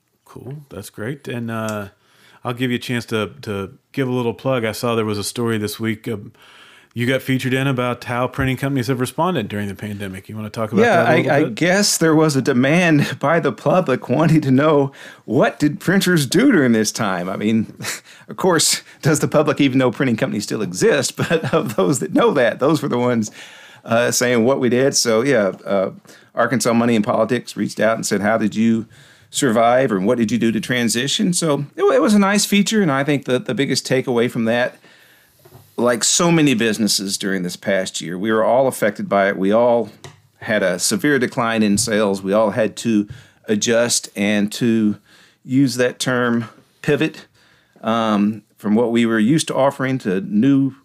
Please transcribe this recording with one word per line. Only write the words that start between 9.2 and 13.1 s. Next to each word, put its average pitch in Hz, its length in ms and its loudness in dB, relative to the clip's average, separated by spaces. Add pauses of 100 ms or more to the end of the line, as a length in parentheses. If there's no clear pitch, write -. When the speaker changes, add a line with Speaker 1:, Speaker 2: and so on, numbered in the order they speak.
Speaker 1:
during 104 180 -6
the 98 80 -8
pandemic. 98 540 -12
You 107 80 -14
wanna 107 140 -10
talk 113 220 -6
about 196 100 2
Speaker 2:
Yeah, 220 220 2
Speaker 1:
that - 80 0
a 156 40 2
little 139 160 0
Speaker 2:
I, 143 40 2
I 151 80 2
Speaker 1:
bit? 117 120 -4
Speaker 2:
guess 185 420 0
there 160 160 4
was 156 220 2
a 131 60 0
demand 143 760 2